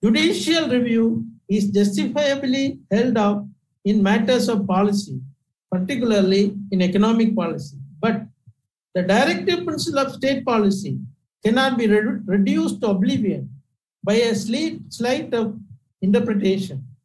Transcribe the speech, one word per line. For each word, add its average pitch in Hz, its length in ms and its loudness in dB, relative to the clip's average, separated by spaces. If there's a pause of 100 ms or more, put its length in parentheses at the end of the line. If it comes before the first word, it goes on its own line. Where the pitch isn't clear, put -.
Judicial 311 640 2
review 233 560 0 (240)
is 202 220 2
justifiably 277 1080 0 (100)
held 233 260 2
up 202 300 0 (380)
in 208 180 2
matters 226 460 2
of 220 180 0
policy, 185 540 0 (500)
particularly 202 880 0 (160)
in 185 100 2
economic 208 540 2
policy. 165 420 -6 (220)
But 196 260 -2 (680)
the 180 100 0
directive 330 600 0
principle 311 360 -4
of 269 140 -2
state 269 300 -2
policy 196 540 0 (460)
cannot 247 340 2
be 233 80 0
redu-, 208 400 2
reduced 240 540 0
to 226 80 -2
oblivion 196 600 0 (540)
by 202 120 0
a 233 200 2
slight, 247 540 -4
slight 254 440 -4
of 220 240 -2 (460)
interpretation. 190 840 0 (200)